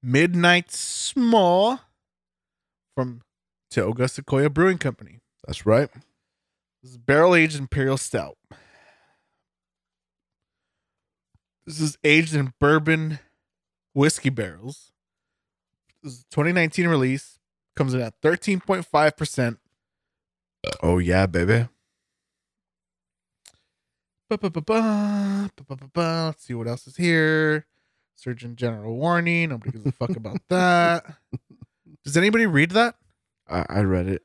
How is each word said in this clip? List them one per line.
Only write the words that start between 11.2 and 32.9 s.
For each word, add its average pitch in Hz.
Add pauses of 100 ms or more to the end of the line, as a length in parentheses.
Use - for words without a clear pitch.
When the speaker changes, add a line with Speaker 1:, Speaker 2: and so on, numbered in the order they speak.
Speaker 1:
This 156
is 151
aged 156
in 135
bourbon 156 (760)
whiskey 143
barrels. 107 (1120)
This 135
is 120
a - (100)
twenty 151
nineteen 175
release. 135 (380)
Comes 135
in 127
at 113
thirteen 175
point 185
five 151
percent. 123 (1200)
Speaker 2:
Oh, 85
yeah, 90
baby. 95 (2500)
Speaker 1:
Ba, 214
ba, 202
ba, 165
ba, 208
ba, -
ba, 135
ba, 135
ba. 165
Let's -
see 123
what 113
else 120
is -
here. 156 (500)
Surgeon 120
General 113
warning. 170
Nobody 127
gives 110
a 139
fuck 131
about 110
Speaker 2:
<laughs> -
Speaker 1:
that. 175 (1000)
Does 143
anybody 214
read 160
that? 226 (520)